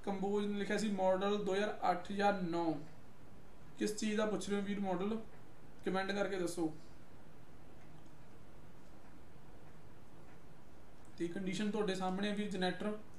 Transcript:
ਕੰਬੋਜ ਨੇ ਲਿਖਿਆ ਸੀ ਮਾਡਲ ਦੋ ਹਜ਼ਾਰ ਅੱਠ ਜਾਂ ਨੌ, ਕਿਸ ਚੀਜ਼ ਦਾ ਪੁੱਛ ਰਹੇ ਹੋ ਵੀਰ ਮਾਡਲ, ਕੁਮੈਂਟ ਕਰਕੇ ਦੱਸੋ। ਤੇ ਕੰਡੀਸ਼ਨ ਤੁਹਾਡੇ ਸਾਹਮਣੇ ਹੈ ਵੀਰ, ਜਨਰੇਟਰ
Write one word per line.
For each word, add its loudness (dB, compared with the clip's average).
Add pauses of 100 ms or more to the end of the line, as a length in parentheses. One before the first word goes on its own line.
ਕੰਬੋਜ 2
ਨੇ 2
ਲਿਖਿਆ 2
ਸੀ 2
ਮਾਡਲ 4
ਦੋ 4
ਹਜ਼ਾਰ 2 (120)
ਅੱਠ 2
ਜਾਂ 6
ਨੌ, 2 (1040)
ਕਿਸ 2
ਚੀਜ਼ 2
ਦਾ 4
ਪੁੱਛ 0
ਰਹੇ 2
ਹੋ 0
ਵੀਰ 0
ਮਾਡਲ, 2 (680)
ਕੁਮੈਂਟ 2
ਕਰਕੇ 2
ਦੱਸੋ। 2 (4000)
ਤੇ 2
ਕੰਡੀਸ਼ਨ 0
ਤੁਹਾਡੇ 2
ਸਾਹਮਣੇ 2
ਹੈ 0
ਵੀਰ, 0
ਜਨਰੇਟਰ 2 (200)